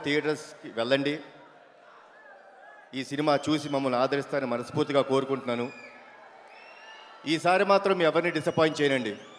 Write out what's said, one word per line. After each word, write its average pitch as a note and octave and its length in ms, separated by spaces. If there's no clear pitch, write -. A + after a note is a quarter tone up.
థియేటర్స్కి D3 720
వెళ్ళండి. C3+ 360
ఈ - 100
సినిమా D3 240
చూసి D3+ 280
మమ్మల్ని C3+ 280
ఆదరిస్తారని C3+ 520
మనస్ఫూర్తిగా C#3 480
కోరుకుంటున్నాను. B2 540
ఈసారి F3 380
మాత్రం G3 280
మీ E3+ 100
ఎవరిని E3 280
disappoint D#3 440
చేయనండి. B2+ 320